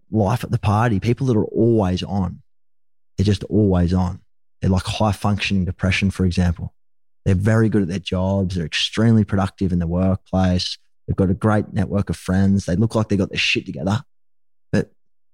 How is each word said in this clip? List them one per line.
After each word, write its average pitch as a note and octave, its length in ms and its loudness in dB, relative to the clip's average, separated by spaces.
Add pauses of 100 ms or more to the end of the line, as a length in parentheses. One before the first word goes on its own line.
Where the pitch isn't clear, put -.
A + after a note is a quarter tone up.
(100)
life G#2+ 320 0
at - 80 -8
the A2+ 80 -2
party, A2 400 0
people A#2 280 -2
that A#2+ 100 2
are G2+ 80 2
always G2+ 580 2
on. F#2 380 -4 (760)
They're F#2+ 100 0
just G#2 180 0
always F#2 480 2
on. F#2 300 -2 (380)
They're, G2 100 0
like, F#2 140 0
high G#2+ 280 -2
functioning G2 540 -2
depression, F#2+ 440 -2
for F#2+ 140 -2
example. F2 480 0 (540)
They're G2 80 4
very A2 340 2
good G2+ 140 2
at E2+ 60 -2
their F#2 100 -4
jobs. F#2 560 -2
They're E2+ 100 -4
extremely A2 600 2
productive F#2+ 460 -2
in F2+ 80 0
the E2+ 80 -2
workplace. F#2 920 0 (280)
They've - 80 -4
got F#2+ 140 2
a G2 60 2
great G#2+ 400 0
network G2+ 340 -2
of - 80 -4
friends. G2 480 2
They E2+ 120 -2
look G#2+ 180 0
like G#2+ 160 0
they G2+ 80 0
got F#2 100 0
their - 100 -8
shit - 280 -2
together. D#2 360 -4 (720)
But - 180 0 (440)